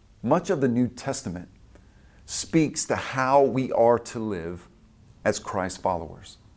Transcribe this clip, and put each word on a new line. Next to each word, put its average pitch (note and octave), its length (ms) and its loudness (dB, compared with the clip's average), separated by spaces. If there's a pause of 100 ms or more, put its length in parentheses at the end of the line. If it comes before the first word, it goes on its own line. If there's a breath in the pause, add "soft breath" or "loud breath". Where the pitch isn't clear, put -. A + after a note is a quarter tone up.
(220)
Much E3 280 0
of E3 100 0
the C3 80 4
New A#2+ 200 2
Testament G2+ 600 -8 (800 soft breath)
speaks - 600 0
to A#2 100 0
how C3 460 4
we C3 300 0
are A#2 260 6
to A#2 200 -8
live F2+ 500 -6 (560)
as G#2+ 140 0
Christ F#2 440 -6
followers. - 560 -6 (180)